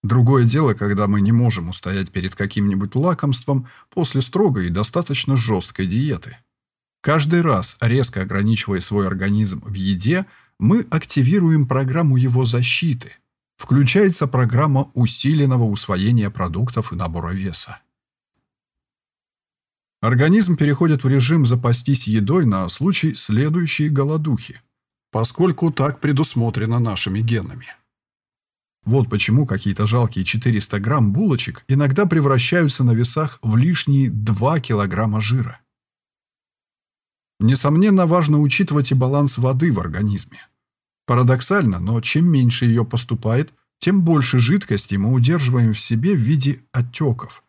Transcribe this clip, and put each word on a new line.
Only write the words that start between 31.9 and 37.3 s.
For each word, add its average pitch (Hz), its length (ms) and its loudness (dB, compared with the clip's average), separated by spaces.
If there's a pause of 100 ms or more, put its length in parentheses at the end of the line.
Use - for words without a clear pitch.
превращаются 143 760 2
на 120 100 4
весах 123 500 -2
в 110 140 0
лишние 139 520 2
два 110 500 0
килограмма 107 600 -2
жира. 113 380 -4 (1800)